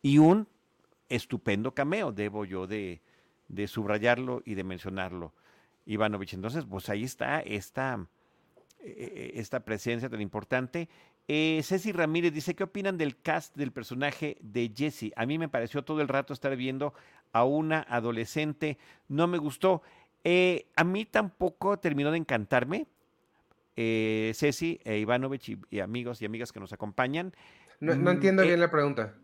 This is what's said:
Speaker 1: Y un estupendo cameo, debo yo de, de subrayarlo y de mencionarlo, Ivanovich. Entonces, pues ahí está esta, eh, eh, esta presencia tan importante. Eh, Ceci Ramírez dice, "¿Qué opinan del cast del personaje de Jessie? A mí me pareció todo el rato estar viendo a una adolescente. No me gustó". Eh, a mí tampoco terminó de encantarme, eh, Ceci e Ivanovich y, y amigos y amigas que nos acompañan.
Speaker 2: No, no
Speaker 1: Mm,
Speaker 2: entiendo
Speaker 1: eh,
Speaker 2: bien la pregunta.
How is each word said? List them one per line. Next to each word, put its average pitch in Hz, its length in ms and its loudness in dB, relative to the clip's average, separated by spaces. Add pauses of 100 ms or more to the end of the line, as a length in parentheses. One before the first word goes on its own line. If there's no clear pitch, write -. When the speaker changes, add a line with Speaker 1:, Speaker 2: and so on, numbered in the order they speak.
Speaker 1:
Y 143 180 8
un 185 280 8 (600)
estupendo 113 640 -2
cameo, 151 380 0
debo 104 320 -4
yo 92 200 -6
de, 95 360 -6 (480)
de 101 180 -4
subrayarlo 117 760 0
y 107 100 -6
de 95 80 -4
mencionarlo, 92 720 -8 (520)
Ivanovich. 104 480 -2
Entonces, 117 340 -6
pues 98 220 -8
ahí 104 140 -2
está 131 380 -4
esta, 107 680 -6 (720)
eh, - 180 -16
eh, - 380 -12
esta 117 240 -6
presencia 117 500 -4
tan 110 120 -8
importante. 127 680 -4 (400)
Eh, 156 360 2
Ceci 190 280 -2
Ramírez 170 420 2
dice, 156 220 -4
"¿Qué 196 80 -4
opinan 190 340 -4
del 147 240 -2
cast 160 340 -4
del 143 160 -4
personaje 139 680 -4
de 110 340 -2
Jessie? 131 400 -4
A 117 100 0
mí 147 120 -2
me 165 120 -2
pareció 127 340 -2
todo 156 180 -2
el 143 60 0
rato 135 260 -2
estar 139 220 -4
viendo 131 380 -4 (380)
a 117 140 6
una 156 420 2
adolescente. 120 920 -2 (280)
No 160 200 2
me 175 100 0
gustó". 156 460 2 (400)
Eh, 180 420 4 (100)
a 160 80 6
mí 190 220 0
tampoco 196 760 0
terminó 143 320 2
de 165 60 2
encantarme, 135 680 0 (880)
eh, 110 600 0
Ceci 156 480 0
e 107 140 -2
Ivanovich 123 520 -2
y, 104 80 -8 (120)
y 104 100 -4
amigos 113 420 -6
y 110 40 -6
amigas 113 260 -6
que 104 80 -16
nos 98 140 -12
acompañan. 135 600 -4 (460)
Speaker 2:
No, 156 160 2
no 170 160 4
Speaker 1:
Mm, 180 40 6
Speaker 2:
entiendo 190 260 6
Speaker 1:
eh, 156 60 8
Speaker 2:
bien 170 120 4
la 170 120 4
pregunta. 139 420 0 (100)